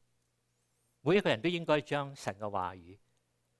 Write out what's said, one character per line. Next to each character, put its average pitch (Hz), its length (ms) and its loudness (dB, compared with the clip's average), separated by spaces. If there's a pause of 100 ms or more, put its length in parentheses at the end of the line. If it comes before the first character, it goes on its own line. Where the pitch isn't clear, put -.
(1000)
每 160 160 4
一 208 40 4
個 196 80 2
人 117 120 4
都 160 80 0
應 170 160 -2
該 151 160 4
將 143 340 -4
神 - 240 -6
嘅 107 100 -6
話 95 280 -4
語 92 220 -18 (600)